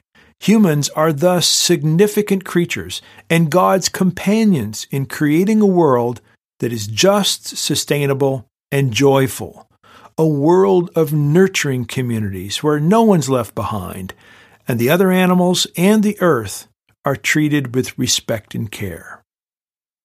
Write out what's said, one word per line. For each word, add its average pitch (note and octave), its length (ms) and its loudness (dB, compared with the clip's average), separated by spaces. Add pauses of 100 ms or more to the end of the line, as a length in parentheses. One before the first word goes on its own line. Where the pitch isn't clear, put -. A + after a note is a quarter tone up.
(400)
Humans F3+ 560 2
are D#3 180 2
thus E3+ 340 0
significant F#3 1000 0
creatures G2+ 540 -4 (300)
and E3 220 2
God's F#3+ 380 2
companions F#3 1000 0
in C#3 160 -4
creating F#3+ 560 0
a G3+ 60 4
world C3 520 2 (420)
that A#2+ 120 -4
is G#2+ 140 -8
just, F#3+ 580 0
sustainable, C#3 1000 -2 (240)
and C#3 200 0
joyful, C3+ 760 0 (500)
a D#3+ 100 2
world F3 680 2
of D#3 180 0
nurturing D3 720 0
communities G#2+ 760 -6
where D3+ 160 0
no G3 260 2
one's F3 260 2
left B2 260 -2
behind, F#2+ 580 -8 (540)
and B2 100 -2
the A#2 120 0
other F#3 220 2
animals F3+ 540 2 (120)
and G3+ 260 2
the G#3 160 -2
earth B2+ 480 -2 (380)
are C#3 100 0
treated C#3+ 580 -2
with B2+ 240 -4
respect - 560 -4
and A#2 160 -6
care." - 540 -14 (800)